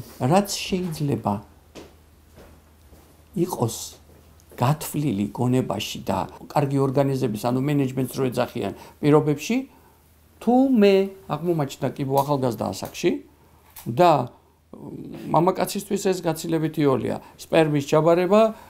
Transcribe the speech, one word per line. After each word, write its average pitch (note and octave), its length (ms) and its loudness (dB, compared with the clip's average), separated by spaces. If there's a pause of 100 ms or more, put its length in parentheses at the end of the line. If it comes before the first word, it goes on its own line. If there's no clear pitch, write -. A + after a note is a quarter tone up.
(160)
რაც F3+ 320 2
შეიძლება D3+ 840 -4 (2000)
იყოს E3+ 420 -2 (760)
გათვლილი B2+ 760 0
გონებაში B2 720 -2
და F#2+ 260 -4 (180)
კარგი C#3 340 -2
ორგანიზების, C3+ 640 0
ანუ B2 160 0
მენეჯმენტს C3 540 -2
რო C3+ 120 -2
ეძახიან A2+ 460 -4 (240)
პირობებში, D3 600 2 (840)
თუ A#3 120 2 (140)
მე G#3 260 6 (300)
აღმომაჩნდა D3+ 640 -4
კიბო C3+ 260 -4
ახალგაზრდა C3 500 0
ასაკში - 440 -4 (760)
და C#3 440 4 (960)
მამაკაცისთვის F#3 800 0
ეს F#3+ 160 0
გაცილებით D#3+ 560 -2
იოლია. A#2+ 400 0 (180)
სპერმის D3+ 540 2
ჩაბარება, E3+ 520 4 (300)